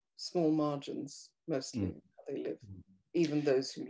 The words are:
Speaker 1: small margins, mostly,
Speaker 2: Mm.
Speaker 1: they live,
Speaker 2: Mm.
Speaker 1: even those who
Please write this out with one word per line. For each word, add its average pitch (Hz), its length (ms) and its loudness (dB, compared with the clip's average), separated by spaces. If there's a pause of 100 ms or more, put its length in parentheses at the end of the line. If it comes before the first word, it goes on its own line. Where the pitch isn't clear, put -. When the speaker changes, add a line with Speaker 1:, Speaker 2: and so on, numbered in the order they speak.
(160)
Speaker 1:
small 165 340 2
margins, 143 800 -2 (160)
mostly, 131 360 -2
Speaker 2:
Mm. 95 180 -2 (260)
Speaker 1:
they 139 160 -6
live, 156 240 -6
Speaker 2:
Mm. 95 160 -16 (320)
Speaker 1:
even 151 300 2
those 135 280 4
who - 180 -8